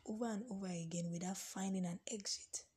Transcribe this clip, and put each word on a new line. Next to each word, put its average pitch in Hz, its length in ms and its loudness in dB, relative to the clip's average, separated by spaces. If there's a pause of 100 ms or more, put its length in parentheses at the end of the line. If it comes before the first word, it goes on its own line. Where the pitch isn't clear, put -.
over 220 220 0
and 214 240 2
over 196 160 -2
again 170 460 0
without 180 240 0
finding 190 500 2
an 175 140 0 (100)
exit. - 540 -4 (120)